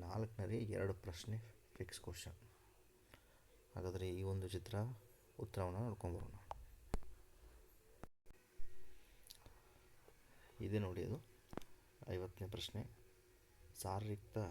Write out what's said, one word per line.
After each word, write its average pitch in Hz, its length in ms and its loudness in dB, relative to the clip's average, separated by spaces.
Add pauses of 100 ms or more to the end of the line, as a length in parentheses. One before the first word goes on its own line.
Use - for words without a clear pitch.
ನಾಲ್ಕರಲ್ಲಿ 101 560 2 (180)
ಎರಡು 95 160 4 (100)
ಪ್ರಶ್ನೆ 104 340 -2 (380)
ಫಿಕ್ಸ್ - 300 -4
ಕ್ವಶನ್. 85 320 -6 (1400)
ಹಾಗಾದರೆ 92 340 2 (120)
ಈ - 20 2 (100)
ಒಂದು 95 220 4
ಚಿತ್ರ 92 220 0 (680)
ಉತ್ತರವನ್ನು 92 420 2
ನೋಡ್ಕೊಂಬರೋಣ. 98 500 0 (4000)
ಇದೆ 104 200 6
ನೋಡಿ, 90 220 2
ಅದು 110 100 2 (960)
ಐವತ್ತನೇ 92 400 0
ಪ್ರಶ್ನೆ. 95 260 -2 (1000)
ಸಾರಯುಕ್ತ 104 580 0 (120)